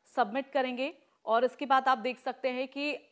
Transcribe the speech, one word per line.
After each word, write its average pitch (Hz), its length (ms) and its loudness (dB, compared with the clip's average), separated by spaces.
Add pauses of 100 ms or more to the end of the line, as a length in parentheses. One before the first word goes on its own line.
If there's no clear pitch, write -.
(160)
सबमिट 247 360 -2
करेंगे 262 460 -2 (280)
और 233 200 4
इसके 247 200 -4
बाद 262 220 4
आप 262 100 4
देख 247 220 -4
सकते 254 300 -4
हैं 254 180 -2
कि 277 300 -6 (140)